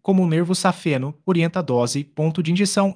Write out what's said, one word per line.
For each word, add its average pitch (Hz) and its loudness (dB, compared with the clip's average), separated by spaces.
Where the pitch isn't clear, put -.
como 190 2
o 175 2
nervo 170 0
safeno, 151 -2
orienta 170 0
a - 0
dose, 127 0
ponto 160 -4
de 160 -2
injeção 196 0